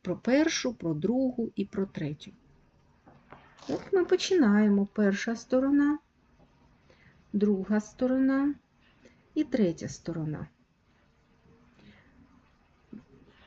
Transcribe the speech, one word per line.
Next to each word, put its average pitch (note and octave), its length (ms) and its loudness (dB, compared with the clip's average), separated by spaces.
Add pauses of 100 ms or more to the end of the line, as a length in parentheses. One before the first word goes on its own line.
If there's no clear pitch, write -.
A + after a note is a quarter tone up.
Про F3+ 160 -6
першу, C#4 560 0
про E3 200 -4
другу A#3 640 -2
і G3 100 -4
про G3 200 -4
третю. D3+ 460 -10 (1400)
От E4+ 240 -6
ми F4+ 120 4
починаємо. G#3+ 880 4
Перша G3+ 420 0
сторона, C#4+ 640 2 (1300)
друга G#3 460 0
сторона C4 760 0 (800)
і D#4 100 0
третя G3 460 -2
сторона. - 580 -8 (3000)